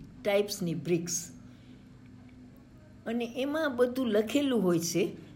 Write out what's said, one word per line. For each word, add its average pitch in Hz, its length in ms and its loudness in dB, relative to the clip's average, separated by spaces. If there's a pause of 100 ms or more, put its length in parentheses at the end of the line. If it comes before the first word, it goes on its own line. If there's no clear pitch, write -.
(240)
ટાઇપ્સની 202 520 0
બ્રિક્સ. - 560 -2 (1700)
અને 233 300 -2
એમાં 285 420 0
બધું 247 300 2
લખેલું 226 560 4
હોય 175 160 4
છે 170 320 0 (240)